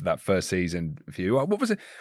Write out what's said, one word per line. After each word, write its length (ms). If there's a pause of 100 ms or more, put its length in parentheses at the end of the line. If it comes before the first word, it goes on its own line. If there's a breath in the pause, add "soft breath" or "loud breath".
that 180
first 280
season 480 (140)
for 100
you. 140
What 240
was 120
it? 80 (220 loud breath)